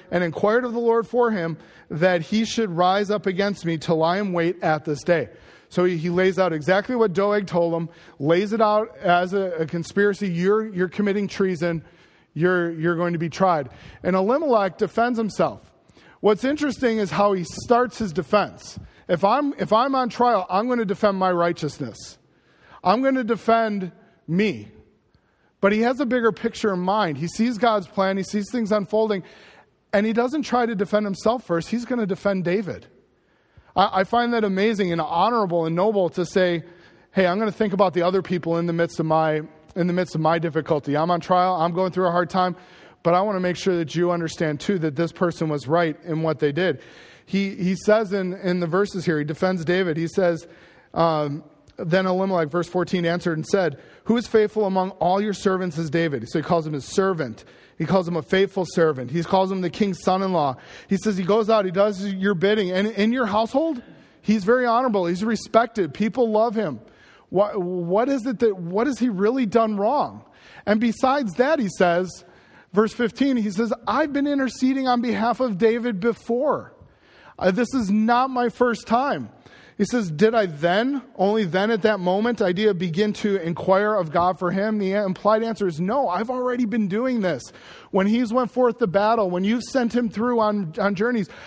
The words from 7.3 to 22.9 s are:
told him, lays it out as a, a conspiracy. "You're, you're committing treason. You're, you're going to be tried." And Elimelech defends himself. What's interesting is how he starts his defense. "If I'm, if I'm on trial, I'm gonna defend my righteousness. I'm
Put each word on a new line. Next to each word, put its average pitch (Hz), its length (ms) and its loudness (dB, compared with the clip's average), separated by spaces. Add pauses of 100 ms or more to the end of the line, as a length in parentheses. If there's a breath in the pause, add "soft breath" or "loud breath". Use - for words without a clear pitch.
told 170 260 0
him, 165 160 -4 (300 loud breath)
lays 180 340 2
it 226 80 2
out 214 360 2
as 175 360 2
a, 196 200 -2
a 160 120 -4
conspiracy. 196 640 -2
"You're, 196 380 0
you're 185 200 -2
committing 202 400 -2
treason. 170 560 -2 (520 soft breath)
You're, 175 360 2
you're 165 240 0
going 175 180 0
to 165 60 -2
be 165 100 -2
tried." 160 400 0 (340 loud breath)
And 185 120 0
Elimelech 220 600 0
defends 226 400 0
himself. 165 440 -2 (580 soft breath)
What's 208 260 2
interesting 262 540 0
is 196 120 -2
how 202 220 2
he 185 100 -2
starts 240 540 0
his 196 160 -4
defense. 170 640 -2 (320 loud breath)
"If 175 140 0
I'm, 277 340 2
if 196 160 -2
I'm 269 220 4
on 254 140 0
trial, 233 400 2
I'm 208 200 0
gonna 240 160 0
defend 196 320 0
my 185 140 2
righteousness. 170 880 -4 (640 soft breath)
I'm 220 180 2